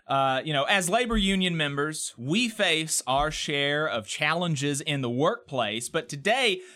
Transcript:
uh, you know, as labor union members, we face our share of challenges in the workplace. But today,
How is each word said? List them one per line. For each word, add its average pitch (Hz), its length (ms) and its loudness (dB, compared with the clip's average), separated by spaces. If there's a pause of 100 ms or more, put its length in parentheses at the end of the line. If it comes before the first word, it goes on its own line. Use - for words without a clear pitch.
uh, 135 380 2
you 156 80 -4
know, 139 100 2
as 190 260 2
labor 226 280 2
union 190 400 2
members, 147 600 -2
we 175 300 0
face 160 580 0
our 143 260 2
share 143 540 -2
of 110 220 -4
challenges 151 720 0
in 147 220 -2
the 120 80 0
workplace. 123 800 0
But - 180 -4
today, 196 540 2 (140)